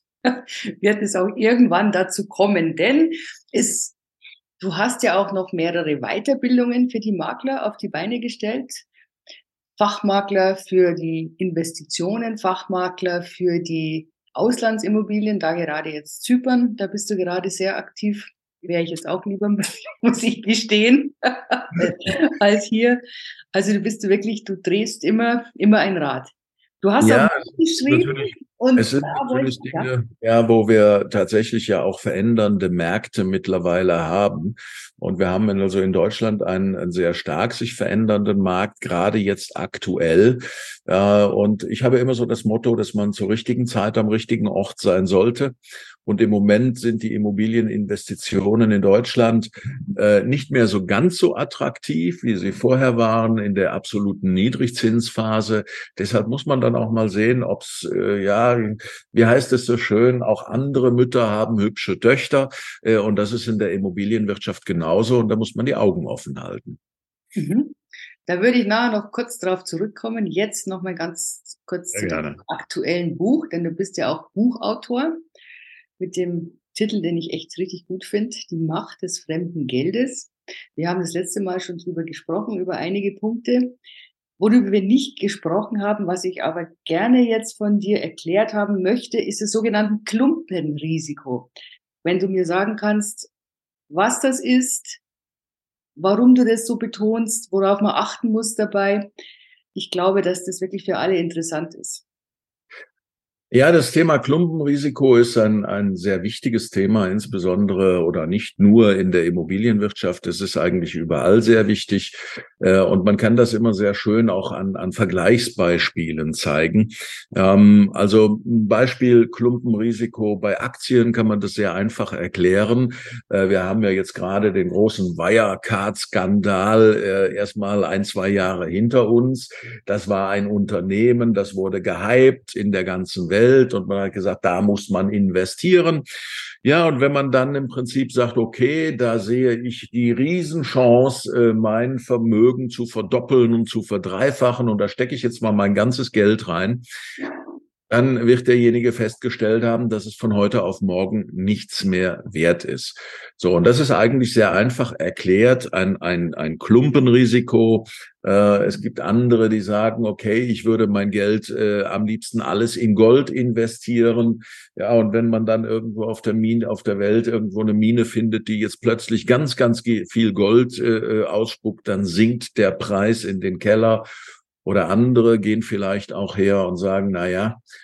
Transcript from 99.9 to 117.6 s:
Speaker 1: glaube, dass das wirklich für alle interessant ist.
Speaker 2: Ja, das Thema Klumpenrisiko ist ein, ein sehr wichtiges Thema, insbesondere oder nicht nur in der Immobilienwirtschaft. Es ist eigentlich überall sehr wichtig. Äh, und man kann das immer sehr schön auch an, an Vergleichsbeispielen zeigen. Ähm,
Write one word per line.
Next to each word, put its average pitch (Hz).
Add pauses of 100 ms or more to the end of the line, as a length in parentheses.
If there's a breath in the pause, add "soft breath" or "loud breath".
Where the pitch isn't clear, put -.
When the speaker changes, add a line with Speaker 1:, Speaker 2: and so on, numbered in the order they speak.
Speaker 1:
glaube, 190
dass 180
das 185
wirklich 190
für 160
alle 170
interessant 165
ist. - (1500 loud breath)
Speaker 2:
Ja, 131
das 156
Thema 160
Klumpenrisiko 143
ist 117
ein, 107
ein 101
sehr 90
wichtiges 113
Thema, 98
insbesondere 95
oder 82
nicht 98
nur 101
in 92
der 87
Immobilienwirtschaft. 95
Es 87
ist 95
eigentlich 87
überall 82
sehr 110
wichtig. 101 (440 loud breath)
Äh, 95
und 92
man 101
kann 113
das 117
immer 113
sehr 101
schön 107
auch 95
an, 95
an 92
Vergleichsbeispielen 87
zeigen. 82 (440 loud breath)
Ähm, 101